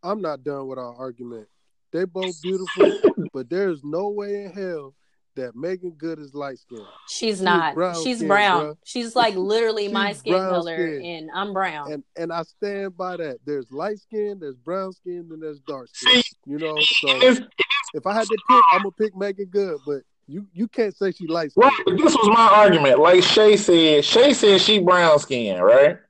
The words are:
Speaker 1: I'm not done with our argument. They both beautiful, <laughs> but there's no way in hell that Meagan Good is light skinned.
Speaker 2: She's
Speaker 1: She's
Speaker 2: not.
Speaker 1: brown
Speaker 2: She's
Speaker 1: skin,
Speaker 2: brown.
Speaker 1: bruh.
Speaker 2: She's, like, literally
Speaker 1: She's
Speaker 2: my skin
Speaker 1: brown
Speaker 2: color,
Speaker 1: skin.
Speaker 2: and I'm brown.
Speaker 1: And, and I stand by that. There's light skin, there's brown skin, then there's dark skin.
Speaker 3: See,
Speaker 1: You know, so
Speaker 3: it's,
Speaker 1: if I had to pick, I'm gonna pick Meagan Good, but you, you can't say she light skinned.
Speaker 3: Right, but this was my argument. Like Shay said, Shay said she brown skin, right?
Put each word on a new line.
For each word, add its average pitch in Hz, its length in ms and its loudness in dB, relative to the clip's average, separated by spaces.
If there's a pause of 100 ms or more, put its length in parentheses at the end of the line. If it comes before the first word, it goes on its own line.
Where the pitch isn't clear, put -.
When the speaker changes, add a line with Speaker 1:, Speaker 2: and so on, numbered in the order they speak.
Speaker 1:
I'm 202 180 -8
not 147 240 -8
done 139 240 -10
with 131 100 -12
our 120 160 -14
argument. 120 540 -16 (440)
They 175 120 -4
both 185 380 -10
beautiful, 185 560 0 (300)
<laughs> - 40 -16
but 127 180 -10
there's 175 320 -4
no 165 280 -6
way 202 340 -10
in 185 80 -18
hell 170 420 -12 (400)
that 123 220 -12
Meagan 180 420 -10
Good 160 200 -10
is 143 160 -20
light 139 240 -12
skinned. 110 280 -20 (220)
Speaker 2:
She's - 100 -14 (180)
Speaker 1:
She's 185 60 -8
Speaker 2:
not. 170 320 0
Speaker 1:
brown 175 280 -4
Speaker 2:
She's 247 160 -4
Speaker 1:
skin, - 100 -6
Speaker 2:
brown. 196 380 2
Speaker 1:
bruh. 151 180 -14
Speaker 2:
She's, 233 320 -8
like, 226 180 0
literally 214 520 -2
Speaker 1:
She's 202 60 -8
Speaker 2:
my 202 200 -4
skin - 220 -6
Speaker 1:
brown 190 160 -2
Speaker 2:
color, 170 260 -4 (220)
Speaker 1:
skin. 127 60 -12
Speaker 2:
and 160 300 -14
I'm 202 180 -8
brown. 156 400 -6
Speaker 1:
And, 143 120 -14 (120)
and 165 160 -10
I 165 120 -6
stand 196 520 -10
by 180 200 -10
that. 160 280 -10
There's 139 280 -10
light 196 260 -10
skin, 208 420 -10
there's 139 160 -14
brown 185 360 -10
skin, 175 360 -16
then 160 120 -18
there's 151 200 -14
dark 131 320 -14
skin. 202 300 0
Speaker 3:
See, - 80 -8 (160)
Speaker 1:
You 143 120 -10
know, 156 220 -8
so 143 280 -2 (120)
Speaker 3:
it's, 254 200 4 (540)
Speaker 1:
if - 120 -8
I 196 80 -4
had 226 140 -2
to 220 80 -4 (120)
pick, - 140 6 (100)
I'm - 100 2
gonna - 100 -8
pick 214 240 -6
Meagan 196 300 -8
Good, 185 400 -4
but 143 140 -6 (280)
you, 196 260 -14
you 214 140 -6
can't 214 280 -6
say 196 160 -4
she 170 140 -14
light 165 260 -6
skinned. 220 140 4
Speaker 3:
Right, 269 180 2
but 185 140 0
this 302 160 4
was 220 140 4
my 226 200 6 (160)
argument. 147 340 6
Like 180 240 8
Shay 214 340 6
said, 160 480 4
Shay 262 280 4
said 202 280 4
she 214 180 2
brown 175 400 4
skin, 113 420 -4
right? 131 380 6 (120)